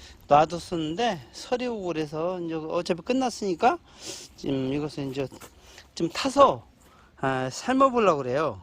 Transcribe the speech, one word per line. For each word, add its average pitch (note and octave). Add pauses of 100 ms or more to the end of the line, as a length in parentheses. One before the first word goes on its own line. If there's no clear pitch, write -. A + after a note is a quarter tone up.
(280)
놔뒀었는데, E3
서리 B3
오고 G#3+
그래서, D#3+
이제 E3
어차피 E3
끝났으니까, B3 (580)
지금 C3+
이것을 C#3+
이제 C3+ (680)
좀 E3
타서, B3+ (540)
아, C3
삶아보려고 A#3+
그래요. B2+